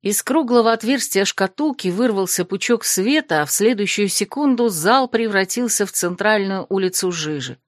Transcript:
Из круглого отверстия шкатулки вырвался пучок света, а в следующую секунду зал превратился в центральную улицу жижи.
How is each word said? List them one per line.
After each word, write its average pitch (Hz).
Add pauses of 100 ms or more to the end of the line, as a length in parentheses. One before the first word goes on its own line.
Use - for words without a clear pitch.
Из 208
круглого 240
отверстия 226
шкатулки 196
вырвался 196
пучок 214
света, 214
а -
в -
следующую 208
секунду 240
зал 214
превратился 214
в 190
центральную 190
улицу 185
жижи. 151